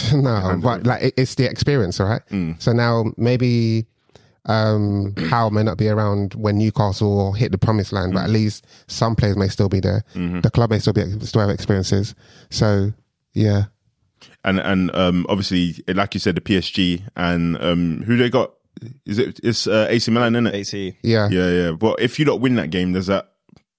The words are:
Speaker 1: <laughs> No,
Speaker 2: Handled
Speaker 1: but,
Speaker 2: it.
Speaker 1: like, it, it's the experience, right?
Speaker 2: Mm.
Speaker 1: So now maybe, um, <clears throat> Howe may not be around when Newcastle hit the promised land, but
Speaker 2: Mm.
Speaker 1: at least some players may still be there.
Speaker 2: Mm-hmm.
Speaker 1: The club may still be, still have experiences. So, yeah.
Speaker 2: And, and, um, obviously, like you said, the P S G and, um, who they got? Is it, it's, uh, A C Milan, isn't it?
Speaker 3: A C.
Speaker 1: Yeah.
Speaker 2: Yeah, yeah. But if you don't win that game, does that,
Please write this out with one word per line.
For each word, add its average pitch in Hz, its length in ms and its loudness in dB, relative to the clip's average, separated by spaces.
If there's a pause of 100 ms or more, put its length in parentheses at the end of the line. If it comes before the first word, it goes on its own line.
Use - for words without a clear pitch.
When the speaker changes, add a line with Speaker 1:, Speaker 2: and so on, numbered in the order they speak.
Speaker 1:
<laughs> 120 120 0
No, 135 220 2
Speaker 2:
Handled 95 280 0
Speaker 1:
but, 113 180 0
Speaker 2:
it. 110 40 -4
Speaker 1:
like, 120 160 0
it, 131 160 0
it's 131 180 0
the 123 140 0
experience, 113 500 0
right? 101 300 0
Speaker 2:
Mm. 82 320 -4
Speaker 1:
So 123 100 0
now 117 340 2 (120)
maybe, 117 720 0 (580)
um, 104 680 0
<clears throat> 90 140 -4
Howe 117 200 2
may 107 140 0
not 110 140 0
be 107 120 2
around 101 460 0
when 107 240 0
Newcastle 101 720 2
hit 107 180 0
the 95 60 0
promised 107 340 0
land, 92 220 -2
but 95 80 0
Speaker 2:
Mm. - 40 -4
Speaker 1:
at - 40 0
least 107 360 0 (220)
some 113 280 0
players 101 220 2
may 95 100 2
still 98 220 0
be 95 100 2
there. 98 240 0 (100)
Speaker 2:
Mm-hmm. 90 280 -4
Speaker 1:
The 113 100 4
club 117 180 2
may 107 100 2
still 104 140 0
be, 98 320 -2
still - 160 0
have 104 80 2
experiences. 98 640 -2 (380)
So, 104 420 2 (400)
yeah. 104 320 2 (800)
Speaker 2:
And, 95 140 0
and, 92 360 0
um, 90 340 2
obviously, 90 540 -2 (100)
like 98 200 -2
you 98 60 -4
said, 90 160 -2
the 82 60 -2
P 98 160 0
S 87 120 -2
G 90 340 0 (140)
and, 85 440 0
um, 85 420 -2
who 117 140 0
they 123 120 2
got? 117 240 0 (520)
Is 101 120 -4
it, - 260 -4
it's, 113 240 -2
uh, 107 220 2
A 120 100 2
C 113 120 -2
Milan, 117 240 2
isn't 120 120 0
it? 92 80 -2
Speaker 3:
A 101 80 -6
C. 98 380 -8
Speaker 1:
Yeah. 110 280 2
Speaker 2:
Yeah, 90 200 2
yeah. 90 220 2
But 107 280 0
if 120 200 -2
you 156 40 2
don't 127 160 2
win 127 160 2
that 82 140 -2
game, 90 240 -2
does 92 140 -2
that, 98 240 -2 (480)